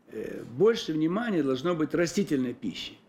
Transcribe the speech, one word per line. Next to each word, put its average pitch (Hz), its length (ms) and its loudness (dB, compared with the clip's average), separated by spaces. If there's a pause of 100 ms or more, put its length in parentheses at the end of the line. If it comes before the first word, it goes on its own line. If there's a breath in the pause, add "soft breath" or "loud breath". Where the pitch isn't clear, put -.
(120)
э, - 320 -8
больше 175 500 2
внимания 175 480 2
должно 135 320 2
быть 156 220 0
растительной 151 580 0
пище. - 400 -8 (160)